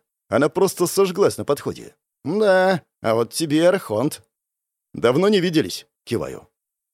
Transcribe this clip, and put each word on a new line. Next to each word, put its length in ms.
Она 220
просто 380
сожглась 500
на 80
подходе. 500
«Да, 580
а 100
вот 180
тебе 260
и 40
архонт». 600
«Давно 340
не 100
виделись?» — 460
киваю. 460